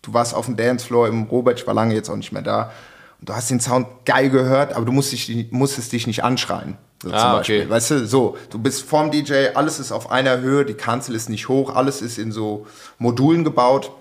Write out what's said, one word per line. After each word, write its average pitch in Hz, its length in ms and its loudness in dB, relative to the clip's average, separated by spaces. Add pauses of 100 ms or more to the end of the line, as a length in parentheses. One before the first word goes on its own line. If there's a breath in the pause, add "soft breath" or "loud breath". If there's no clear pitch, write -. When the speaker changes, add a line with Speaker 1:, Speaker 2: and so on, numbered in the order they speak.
Speaker 1:
du 107 120 -14
warst 117 200 2
auf 113 120 -4
dem 123 100 -4
Dancefloor 120 520 2
im 113 160 0
Robert, 120 360 0
ich - 60 -10
war 107 80 -2
lange 110 200 2
jetzt 107 160 -4
auch 104 60 -6
nicht 104 160 -10
mehr 101 100 -8
da. 107 300 -2 (480 loud breath)
Und - 80 -16
du 104 60 -8
hast 113 160 -6
den 127 80 0
Sound 123 300 0 (160)
geil 131 260 4
gehört, 135 460 4
aber 117 100 -2
du 123 60 0
musst 139 180 2
dich, 117 400 -6
musstest 127 420 -2
dich 117 140 -2
nicht 107 160 -2
anschreien. - 540 -2 (260)
So 90 100 -8
Speaker 2:
Ah, 104 80 0
Speaker 1:
zum 120 120 4
Beispiel. 107 300 2
Speaker 2:
okay. - 80 -6
Speaker 1:
Weißt 117 200 2
du, 131 160 2
so, 117 300 2 (140 loud breath)
du - 100 -8
bist 123 240 -2
vorm 151 260 2
D 151 120 0
J, 135 340 2
alles 151 240 0
ist 117 100 -10
auf - 220 -8
einer 131 280 2
Höhe, 139 240 2
die 113 100 -4
Kanzel 117 420 -4
ist 113 120 -6
nicht 110 200 -6
hoch, 131 260 0
alles 135 260 0
ist 117 180 -8
in 113 120 -4
so 107 360 -6 (320 loud breath)
Modulen 135 440 2
gebaut. 131 480 2 (100)